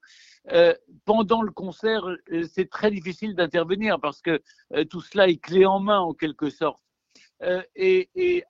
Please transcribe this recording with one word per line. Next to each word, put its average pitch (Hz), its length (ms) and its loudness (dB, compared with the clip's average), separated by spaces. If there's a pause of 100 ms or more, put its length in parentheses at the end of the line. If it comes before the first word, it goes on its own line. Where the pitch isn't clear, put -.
(520)
Euh, 170 200 6 (320)
pendant 226 380 2
le 208 80 -4
concert, 196 560 -6
euh, 170 420 -8
c'est 185 220 -4
très 214 220 -2
difficile 190 420 -8
d'intervenir 175 640 -2
parce 139 240 -8
que, 165 180 0 (320)
euh, 156 120 -2
tout 170 160 -10
cela 196 280 2
est 170 100 0
clé 190 280 4
en 190 140 0
main 202 180 2
en 170 160 -2
quelque 151 340 -6
sorte. 143 360 -6 (580)
Euh, 180 200 -2 (120)
et, 190 400 2
et 180 360 0